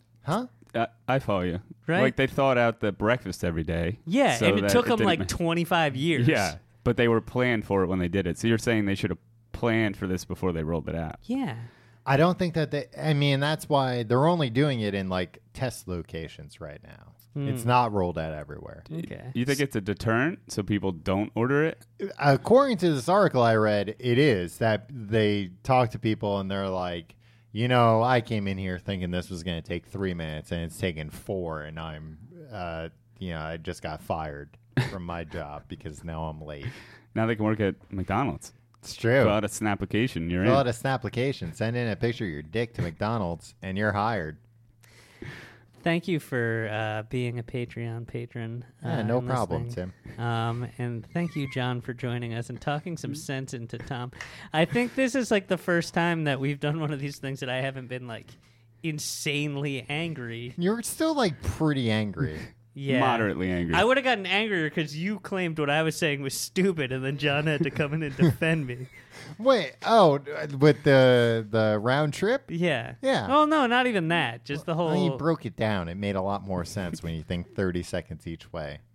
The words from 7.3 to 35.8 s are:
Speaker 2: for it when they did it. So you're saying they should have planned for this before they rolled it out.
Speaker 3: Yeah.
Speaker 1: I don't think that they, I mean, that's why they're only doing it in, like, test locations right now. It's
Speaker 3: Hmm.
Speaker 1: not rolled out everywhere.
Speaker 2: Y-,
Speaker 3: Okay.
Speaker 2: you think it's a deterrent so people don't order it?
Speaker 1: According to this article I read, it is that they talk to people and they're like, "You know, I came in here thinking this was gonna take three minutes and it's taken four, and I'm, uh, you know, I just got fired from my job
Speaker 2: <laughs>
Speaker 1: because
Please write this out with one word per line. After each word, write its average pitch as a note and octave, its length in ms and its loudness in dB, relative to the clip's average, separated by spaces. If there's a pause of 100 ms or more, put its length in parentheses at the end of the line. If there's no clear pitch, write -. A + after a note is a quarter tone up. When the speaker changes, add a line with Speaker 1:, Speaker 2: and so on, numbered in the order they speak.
Speaker 2:
for G2 160 4
it F2+ 60 2
when F#2 100 0
they F2+ 100 2
did F2+ 180 2
it. E2+ 120 -2
So A2+ 100 0
you're A#2 100 6
saying A2 280 2
they G2 80 0
should G2 160 -2
have F2 80 -6 (340)
planned A2 440 0
for G2 100 -6
this F#2 180 -2
before F2+ 280 -2
they D#2+ 120 -2
rolled D#2+ 240 -2
it D#2+ 60 -4
out. D#2+ 300 -6
Speaker 3:
Yeah. A#3 320 -4 (500)
Speaker 1:
I C3+ 100 4
don't F3 220 4
think F3 160 -2
that D#3 160 0
they, C#3+ 160 -4 (140)
I D3+ 140 2
mean, C#3+ 260 4
that's D3+ 280 -2
why C3 340 2
they're B2 240 4
only E3 240 2
doing C3 300 2
it G2+ 140 0
in, F#2+ 140 -2
like, F#2 320 -4 (140)
test - 340 -6
locations D#2+ 720 -10
right D2 240 -14
now. - 280 -20 (240)
It's C#3 260 -4
Speaker 3:
Hmm. A#2 60 -2
Speaker 1:
not B2 240 4
rolled F2+ 260 0
out D#2+ 140 -4
everywhere. D2 580 -14
Speaker 2:
Y-, D#3+ 80 -8
Speaker 3:
Okay. - 360 -10
Speaker 2:
you A#2 100 0
think C#3 160 2
it's C#3 140 0
a A2 60 0
deterrent A2+ 720 -2
so G#2+ 100 -2
people F#2+ 300 0
don't F#2 420 -2
order C3+ 300 2
it? - 200 -4 (340)
Speaker 1:
According A3+ 600 6
to E3+ 140 4
this C3+ 160 -2
article E3+ 340 6
I A2+ 140 6
read, G#2 420 2
it B2 200 2
is G#2 400 4
that G#2+ 320 2
they G#2 600 0 (140)
talk B2+ 280 4
to A#2 60 -8
people G#2+ 400 0
and F#2+ 120 -4
they're G2 180 -2
like, F2+ 480 -4 (340)
"You A2 160 -2
know, A#2 380 6
I B2+ 160 4
came A2 260 -2
in G2 120 -2
here F#2 200 -4
thinking F#2 320 -4
this F2 200 -2
was F2 120 -8
gonna E2+ 200 -4
take F2 240 -6
three F#2+ 280 -4
minutes D#2 380 -8
and E2+ 100 -2
it's D#2+ 160 -8
taken D#2 320 -4
four, E2+ 520 -6
and D#2 180 -12
I'm, D#2 380 -12 (340)
uh, E2+ 380 -8 (280)
you F#2 120 -8
know, D#2+ 100 -6
I D#2+ 160 -6
just E2 260 -10
got D#2 180 -8
fired D2+ 560 -8 (340)
from F#2 140 -10
my E2+ 200 -8
job D2 400 -10
Speaker 2:
<laughs> - 40 -20
Speaker 1:
because D#2 360 -14